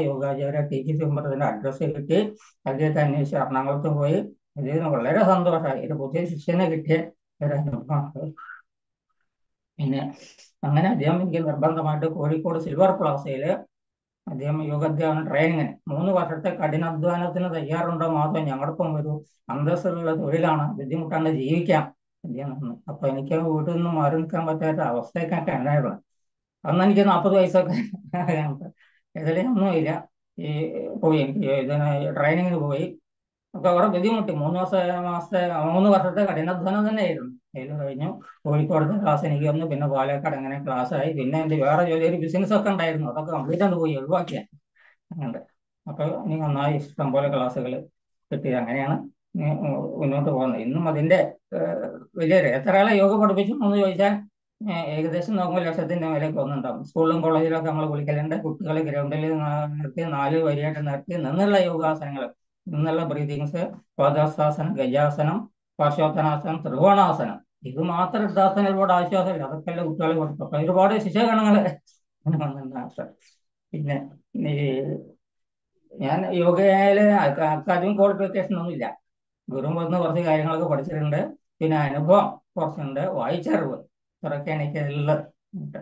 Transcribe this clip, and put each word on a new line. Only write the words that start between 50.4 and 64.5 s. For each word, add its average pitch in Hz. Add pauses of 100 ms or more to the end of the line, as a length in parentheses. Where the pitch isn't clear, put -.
ഇന്നും 139
അതിന്റെ, 156 (340)
ഏഹ്, - (260)
വലിയ 175
ഒരു, 147
എത്ര 170
ആളെ 214
യോഗ 196
പഠിപ്പിച്ചു 202
എന്ന് 208
ചോദിച്ചാൽ, 196 (480)
ഏഹ്, 170
ഏകദേശം 165
നോക്കുമ്പോൾ 180
ലക്ഷത്തിന്റെ 160
മേലേക്ക് 156
വന്നിട്ടുണ്ടാവും. 127
സ്കൂളിലും 160
കോളേജിലൊക്കെ 160
നമ്മൾ 156
വിളിക്കലുണ്ട്. 147
കുട്ടികളെ 156
ഗ്രൗണ്ടിൽ 143 (500)
നിർത്തി 151 (120)
നാല് 139
വരിയായിട്ട് 151
നിർത്തി 139
നിന്നുള്ള 180
യോഗാസനങ്ങൾ, 156 (440)
നിന്നുള്ള 160
ബ്രീതിങ്സ്, 147 (380)
പാദാസാസനം, 151